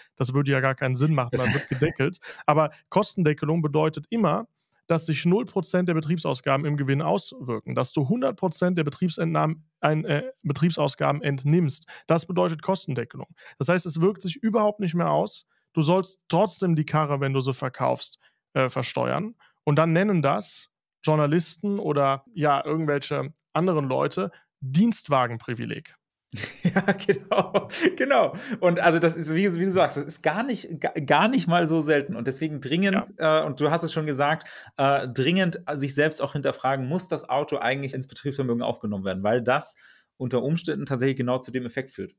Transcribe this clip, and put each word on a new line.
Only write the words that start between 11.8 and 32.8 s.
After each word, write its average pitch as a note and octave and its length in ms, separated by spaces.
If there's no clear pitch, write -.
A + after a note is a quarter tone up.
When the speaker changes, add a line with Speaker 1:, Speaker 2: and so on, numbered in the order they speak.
Speaker 1:
Das E3 200
bedeutet F3 360
Kostendeckelung. B2 720
Das C#3 100
heißt, F3 180
es D#3+ 140
wirkt F#3 220
sich E3+ 140
überhaupt G#3+ 440
nicht F3 140
mehr E3+ 160
aus. D#3 360
Du D#3+ 100
sollst F3+ 460
trotzdem F3+ 480
die D3+ 80
Karre, C#3+ 360
wenn C#3 120
du C3+ 80
sie C3 140
verkaufst, B2+ 640
äh, C3 160
versteuern. C3 640
Und D3 120
dann E3 160
nennen F#3 300
das D#3+ 480
Journalisten E3 760
oder, C#3 460
ja, D3 300
irgendwelche D3 680
anderen D#3+ 360
Leute C#3+ 420
Dienstwagenprivileg. B2+ 1400
Speaker 2:
<laughs> - 300
Ja, F#3 160
genau, - 760
genau. B3+ 380
Und F3 200
also E3 180
das E3 180
ist, D#3 180
wie, F#3 200
wie E3+ 100
du F#3+ 60
sagst, F3+ 260
das C#3+ 80
ist - 180
gar E3 200
nicht, A#3+ 380
ga-, - 180
gar D3+ 300
nicht A#3+ 180
mal E3+ 220
so D#3+ 140
selten. D3 340
Und A#2 100
deswegen C#3+ 340
dringend, F3 580